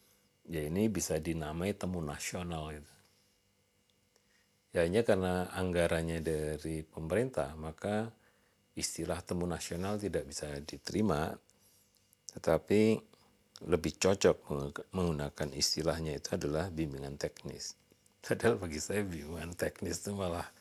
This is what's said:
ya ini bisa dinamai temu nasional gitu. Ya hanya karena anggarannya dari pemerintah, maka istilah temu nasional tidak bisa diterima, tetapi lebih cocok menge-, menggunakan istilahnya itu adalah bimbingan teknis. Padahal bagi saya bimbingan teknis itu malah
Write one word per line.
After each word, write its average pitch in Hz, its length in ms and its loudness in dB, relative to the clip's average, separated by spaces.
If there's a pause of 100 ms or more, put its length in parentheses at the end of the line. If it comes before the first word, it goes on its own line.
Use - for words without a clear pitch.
(460)
ya 82 160 -4
ini 95 320 2
bisa 82 240 0
dinamai 82 560 -2
temu 90 320 -4
nasional 80 640 -6
gitu. 76 240 -14 (1800)
Ya 85 80 6
hanya 95 160 4
karena 92 560 2
anggarannya 85 640 2
dari 78 640 -2
pemerintah, 82 720 -2
maka 104 560 -4 (640)
istilah 85 480 -4
temu 87 240 0
nasional 90 480 -2
tidak 82 320 -2
bisa 73 320 -6
diterima, 80 720 2 (1040)
tetapi 107 640 6 (640)
lebih 80 320 0
cocok 92 400 6 (160)
menge-, 71 400 -4
menggunakan 78 640 0
istilahnya 78 640 0
itu - 160 -4
adalah 78 320 0
bimbingan 71 480 -4
teknis. - 560 -8 (480)
Padahal 110 400 2
bagi 80 160 -4
saya 98 240 -2
bimbingan 85 560 -6
teknis - 480 -4
itu 101 80 -4
malah 87 320 -2 (160)